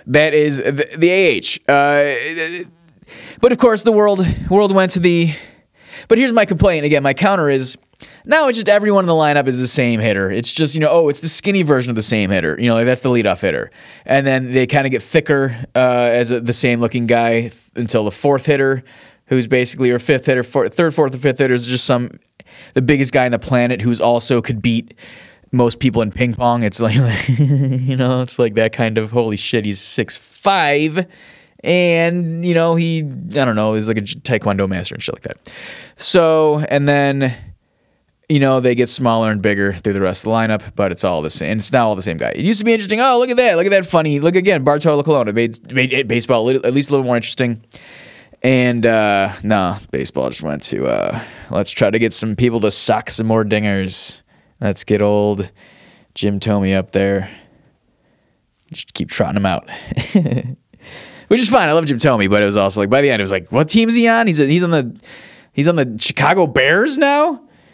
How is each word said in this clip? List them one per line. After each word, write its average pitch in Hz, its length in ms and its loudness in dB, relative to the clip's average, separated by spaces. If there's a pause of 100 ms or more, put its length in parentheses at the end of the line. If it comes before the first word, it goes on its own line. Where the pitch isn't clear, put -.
That 147 260 2
is 151 240 2
the, 139 300 -2 (100)
the 165 120 2
A 190 180 2
H. 117 400 -2
Uh, 147 960 0 (760)
but 247 120 6
of 240 60 0
course, 220 260 2
the 226 80 4
world, 208 340 4 (240)
world 196 240 4
went 190 200 2
to 185 60 -2
the, 170 340 2 (760)
but 226 100 6
here's 247 160 2
my 220 120 4
complaint. 170 400 2
Again, 147 180 2
my 135 100 2
counter 180 360 2
is, 131 280 -2 (480)
now 294 220 2
it's 240 100 0
just 214 100 -4
everyone 202 360 4
in 175 40 -2
the 170 60 4
lineup 147 340 2
is 127 120 -2
the 127 80 -2
same 120 320 0
hitter. 98 300 0
It's 107 220 -4
just, 151 220 -2
you 156 80 -2
know, 151 80 2
oh, 160 200 4
it's 143 120 -4
the 165 80 -4
skinny 196 320 0
version 135 280 2
of 120 60 -2
the 110 60 -2
same 104 300 0
hitter. 82 280 -2
You 120 80 0
know, 117 80 2
like, 117 100 0
that's 123 160 0
the 131 80 -2
leadoff 107 320 0
hitter. 76 280 -4 (360)
And 139 200 2
then 131 260 -2
they 127 140 2
kinda 135 240 0
get 127 140 -4
thicker, 135 520 0 (200)
uh, 123 360 2
as 120 200 0
a, 123 100 -2
the 120 120 -4
same 120 280 0
looking 117 240 -2
guy 117 360 2
th-, 117 120 -8 (220)
until 117 280 -2
the 104 80 -4
fourth 139 340 -2
hitter, 135 380 0 (440)
who's 127 200 0
basically 123 400 0
your 123 120 2
fifth 127 260 0
hitter, 127 180 0
four-, 120 240 -2
third, 165 260 -2
fourth, 143 200 0
and 127 80 -10
fifth 131 160 0
hitter 131 160 2
is 120 120 -2
just 123 200 -4
some, 120 260 -2 (640)
the 131 80 0
biggest 131 320 0
guy 131 120 2
on 123 60 0
the 117 80 -2
planet 120 420 0
who's 117 200 0
also 120 400 0
could 110 200 -6
beat 113 320 -2 (580)
most 120 280 0
people 120 220 0
in 104 100 -2
ping 123 220 -2
pong, 120 300 0
it's 104 160 -2
like, 110 160 0
<laughs> 120 340 0
you 131 640 0
know, 127 260 0
it's - 180 -8
like 117 160 0
that 110 180 0
kind 113 240 -2
of, 110 140 -4
"Holy 113 260 0
shit, 110 280 -4
he's 101 140 -4
six - 360 -6
five," 160 920 -2 (580)
and, 170 800 0
you 175 80 0
know, 165 220 2
he, 165 240 0
I 135 460 -4
don't 117 100 0
know, 107 200 0
is 107 120 -2
like 110 100 -2
a 107 40 -4
j-, - 180 -10
taekwondo 101 480 -2
master 90 280 -6
and - 80 -14
shit - 120 -6
like - 80 -20
that. - 300 -16 (440)
So, 156 600 2 (100)
and 143 180 0
then, 139 480 2 (920)
you 151 100 2
know, 135 200 2
they 123 160 2
get 120 140 2
smaller 113 400 0
and 107 120 -2
bigger 98 320 0
through 98 200 -2
the 98 80 -2
rest 95 240 -2
of 110 60 -2
the 110 40 0
lineup, 110 280 0 (120)
but 98 160 0
it's 87 120 -8
all 87 180 0
the 76 80 -4
same. 87 300 -4
It's - 120 -8
not 123 140 2
all 107 100 0
the 95 60 -10
same 95 160 -6
guy. - 120 -4
It - 160 -4
used 202 140 0
to 208 60 -4
be 233 60 2
interesting. 214 300 -2
"Oh, 254 180 2
look 247 100 0
at 240 80 0
that. 233 200 2
Look 170 80 2
at 196 60 0
that 190 140 2
funny. 156 340 0
Look 170 160 2
again, 185 280 2
Bartolo 147 400 2
Colon." 139 240 2
It 104 80 -4
made, 117 380 -4
made 127 200 0
it, 131 140 0
baseball 120 360 0
a - 20 0
little, 131 200 0
at 123 80 0
least 139 160 0
a 143 40 0
little 135 120 2
more 123 120 0
interesting. 117 440 -4 (840)
And, 123 440 2
uh, 104 460 2 (100)
no, 98 340 0 (140)
baseball 65 380 -4
just 64 120 -10
went 73 220 -8
to, 62 240 -4
uh, 50 340 -4 (300)
"Let's 98 180 -2
try 104 220 0
to 110 80 0
get 113 120 0
some 110 240 -4
people 117 260 0
to 104 100 2
sock - 400 -2
some 113 160 -4
more 110 180 2
dingers. 101 760 -4 (380)
Let's 101 240 -4
get 104 180 0
old 104 500 0 (640)
Jim 101 240 -4
Thome 98 360 0
up 95 160 -4
there. 98 380 -2 (1400)
Just - 240 -14
keep - 160 -8
trotting 95 260 -2
him 98 80 -2
out." 92 240 -2 (440)
<laughs> - 1120 -4
Which 233 120 2
is 226 100 -2
fine. 208 200 2
I 147 40 2
love 160 120 2
Jim 139 140 -2
Thome, 113 320 2
but 104 100 4
it 104 40 4
was 101 120 0
also 98 220 0
like, 101 100 0
by 131 120 4
the 143 100 2
end, 110 100 0
it - 20 0
was 98 80 -4
like, 92 200 -4
"What 151 180 0
team 226 200 2
is 233 60 0
he 233 120 2
on? 226 180 2
He's 170 140 0
a, 143 80 4
he's 170 160 2
on 175 80 0
the, 135 280 -2 (540)
he's 143 140 0
on 170 80 2
the 127 240 -2
Chicago 160 480 2
Bears 160 500 2
now?" 294 460 0 (300)